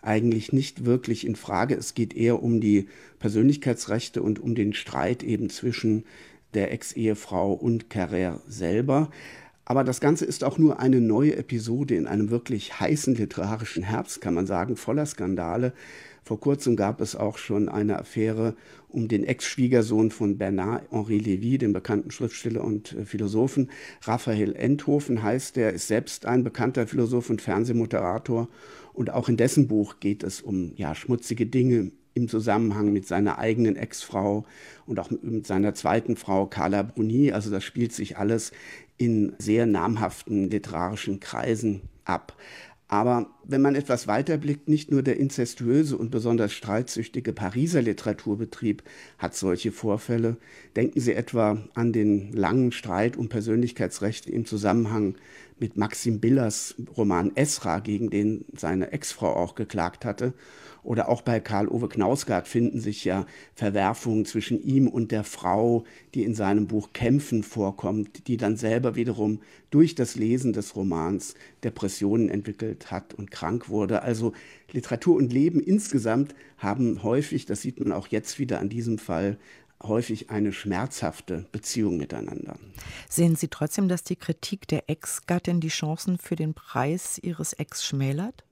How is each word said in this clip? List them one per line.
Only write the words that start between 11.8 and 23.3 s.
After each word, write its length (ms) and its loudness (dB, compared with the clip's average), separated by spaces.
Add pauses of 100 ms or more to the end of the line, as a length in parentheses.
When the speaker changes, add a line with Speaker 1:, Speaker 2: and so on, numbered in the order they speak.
Speaker 1:
in 100 2
einem 240 0
wirklich 500 -4
heißen 360 2
literarischen 680 -4
Herbst, 380 -4
kann 140 -2
man 120 2
sagen, 300 -2
voller 300 -2
Skandale. 680 -2 (500)
Vor 160 -4
kurzem 380 2
gab 240 0
es 160 -6
auch 200 -2
schon 300 0
eine 320 0
Affäre 560 0 (320)
um 220 -4
den 160 2
Ex-Schwiegersohn 840 4
von 280 0
Bernard-Henri 800 -2
Lévy, 400 2
dem 160 2
bekannten 380 -2
Schriftsteller 520 -4
und, 300 -4
äh, 120 -6
Philosophen. 640 0 (340)